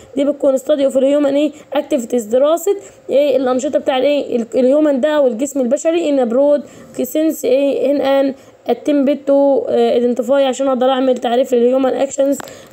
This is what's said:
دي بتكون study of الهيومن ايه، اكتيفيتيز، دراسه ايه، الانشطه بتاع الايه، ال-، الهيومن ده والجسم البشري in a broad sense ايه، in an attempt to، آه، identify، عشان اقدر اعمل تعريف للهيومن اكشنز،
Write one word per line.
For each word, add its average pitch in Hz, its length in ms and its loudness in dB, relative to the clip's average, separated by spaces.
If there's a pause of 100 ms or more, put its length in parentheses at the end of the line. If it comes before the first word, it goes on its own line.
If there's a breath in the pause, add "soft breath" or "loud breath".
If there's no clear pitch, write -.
(160 loud breath)
دي 277 80 0
بتكون 277 340 0
study 277 340 0
of - 40 -8
الهيومن 277 380 2
ايه، 294 180 0 (200 loud breath)
اكتيفيتيز، 254 520 -2
دراسه 294 520 0 (340 loud breath)
ايه، 277 260 2
الانشطه 254 420 -2
بتاع 262 200 -2
الايه، 277 380 0
ال-، 226 180 -4
الهيومن 277 460 2
ده 254 200 0
والجسم 262 400 -2
البشري 302 560 0
in 269 40 2
a 254 120 2
broad 285 280 2 (420 loud breath)
sense 311 420 -2
ايه، 269 480 0
in 294 80 0
an 269 340 0 (360 loud breath)
attempt 285 480 0 (100)
to، 277 40 2 (360)
آه، 240 460 0
identify، 233 160 -4
عشان 269 380 0
اقدر 254 220 0
اعمل 254 280 0
تعريف 247 360 0
للهيومن 247 400 2
اكشنز، 277 440 -2 (340 loud breath)